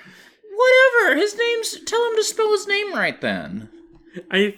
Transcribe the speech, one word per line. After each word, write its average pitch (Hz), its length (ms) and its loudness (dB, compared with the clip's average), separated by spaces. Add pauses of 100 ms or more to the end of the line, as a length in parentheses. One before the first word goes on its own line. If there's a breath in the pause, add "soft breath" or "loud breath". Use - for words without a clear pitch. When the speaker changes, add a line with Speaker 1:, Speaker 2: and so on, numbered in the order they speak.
(540 loud breath)
Speaker 1:
Whatever, 494 640 4
his 415 180 -2
name's, 466 500 -4
tell 466 220 -2
him 453 60 -4
to 440 80 0
spell 427 300 -2
his 403 160 -2
name 403 260 -2
right 180 260 -4
then. 98 480 -6 (640 loud breath)
Speaker 2:
I 202 280 0